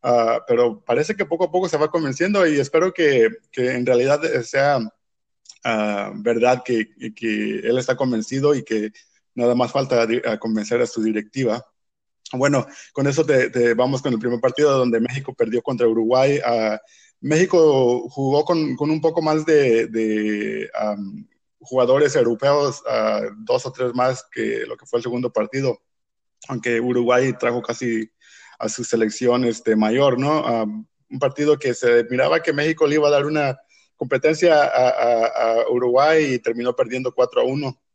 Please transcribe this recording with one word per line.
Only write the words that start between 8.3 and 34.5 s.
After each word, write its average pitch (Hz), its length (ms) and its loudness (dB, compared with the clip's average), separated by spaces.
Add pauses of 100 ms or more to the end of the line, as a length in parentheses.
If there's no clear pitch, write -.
y 135 100 -2
que 107 280 -4 (420)
nada 120 200 2
más 120 180 0
falta 131 340 0
di-, 117 180 -2
a 110 140 -4
convencer 110 420 -4
a 120 60 2
su 113 160 -8
directiva. 110 640 -4 (680)
Bueno, 135 340 0 (260)
con 139 140 -2
eso 143 180 2
te, 131 260 2
te 120 240 2
vamos 127 280 0
con 139 100 -2
el 113 60 -2
primer 117 220 -2
partido 139 360 2
donde 120 240 2
México 131 340 -6
perdió 117 280 -2
contra 120 240 -2
Uruguay. 123 580 2
Ah, 110 360 0 (400)
México 147 880 2
jugó 139 360 0
con, 156 300 -2
con 147 160 -4
un 156 100 0
poco 165 220 0
más 156 240 0
de, 127 400 4
de, 107 880 -4
am, 104 540 -6 (320)
jugadores 131 560 2
europeos, 135 720 0
ah, 110 320 0 (160)
dos 123 300 -4
o 131 40 -8
tres 127 240 -4
más 127 380 -2
que 113 340 -4
lo 113 100 -12
que - 100 -20
fue 120 120 -4
el 113 60 -4
segundo 123 280 -4
partido, 123 480 -4 (680)
aunque 120 320 -4
Uruguay 123 580 0
trajo 120 240 -2
casi 113 480 -6 (520)
a 110 60 -4
su 120 160 -8
selección, 120 600 0
este, 110 320 0
mayor, 123 420 2
¿no? 143 140 0 (140)
Ah, 117 180 -2
un - 540 -12
partido 143 400 0
que 127 160 -2
se 120 360 4
miraba 147 320 0
que 165 100 -2
México 156 340 0
le 143 100 0
iba 147 120 4
a 147 40 4
dar 139 140 2
una 147 320 -2 (380)
competencia 156 680 2